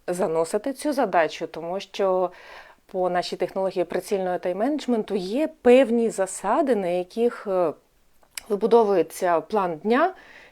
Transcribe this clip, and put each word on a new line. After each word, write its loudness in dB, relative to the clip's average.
заносити -2
цю -4
задачу, 0
тому -8
що 0
по -2
нашій -4
технології -2
прицільного -2
тайм-менеджменту -2
є -2
певні 6
засади, 0
на -2
яких, -2
е, 0
вибудовується 2
план -2
дня, 2